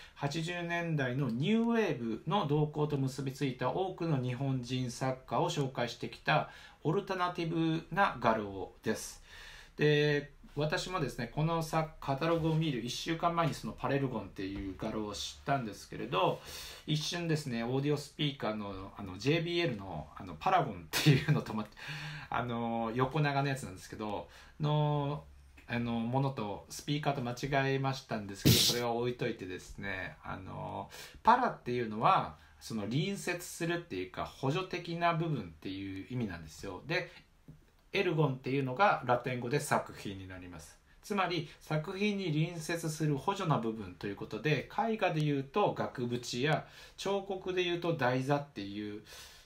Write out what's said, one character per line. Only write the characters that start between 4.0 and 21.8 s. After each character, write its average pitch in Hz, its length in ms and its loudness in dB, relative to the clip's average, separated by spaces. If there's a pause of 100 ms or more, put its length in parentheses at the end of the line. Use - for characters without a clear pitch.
の 147 160 4
日 123 120 0
本 131 280 0
人 127 300 -2
作 131 340 -2
家 123 140 2
を 170 100 4
紹 143 220 0
介 120 160 -2
し - 80 -8
て 113 140 -6
き - 100 -14
た - 300 2 (340)
オ 147 80 2
ル 196 120 2
タ 196 120 -2
ナ 180 140 2
テ 175 140 -2
ィ 165 40 0
ブ 160 380 2 (100)
な 196 240 6
画 120 140 6
廊 98 400 -4 (100)
で 110 140 2
す。 - 260 -12 (540)
で、 147 540 4 (260)
私 170 320 0
も 185 100 -2
で 143 80 0
す - 120 -6
ね、 117 140 -4
こ 151 120 2
の 165 180 2
さ-、 156 280 0 (100)
カ 139 160 -2
タ 165 100 0
ロ 170 140 4
グ 160 80 2
を 160 40 4
見 160 160 4
る 117 160 -2
一 120 40 -4
週 - 260 -4
間 170 180 2
前 170 140 2
に 127 60 0
そ - 120 -8
の 107 60 -4
パ - 160 -4
レ 135 100 2
ル 135 120 0
ゴ 113 100 -4
ン 98 40 -6
っ - 20 -10
て 95 200 -8
い 98 260 -6
う 123 60 -8
画 110 140 -4
廊 110 160 -4
を 101 60 -6
知 - 260 -8
っ - 60 -20
た 143 100 2
ん 123 100 -2
で 101 80 -8
す - 160 -16
け - 80 -10
れ 107 100 -4
ど、 170 340 2 (440)
一 151 160 2
瞬 170 280 -2
で 156 80 6
す 151 80 -4
ね、 117 180 -2
オ 127 160 0
ー - 20 0
デ 143 60 0
ィ 147 60 4
オ 143 40 2
ス - 160 -10
ピ 156 120 -2
ー 139 120 -2
カ 113 120 -2
ー 107 60 -2
の、 98 420 -8
あ 107 60 -8
の、 92 140 -8
ジ 117 140 2
ェ 165 80 4
イ 160 40 0
ビ 170 120 -2
ー 170 120 2
エ - 20 2
ル 117 80 -4
の、 90 280 -8 (120)
あ 101 80 -10
の、 87 120 -10
パ 190 140 2
ラ 170 140 6
ゴ 117 60 -4
ン 87 220 -10
っ - 100 0
て 156 80 10
い 127 120 6
う - 80 2
の 123 100 6
と - 120 -6
ま-、 107 120 -2 (640)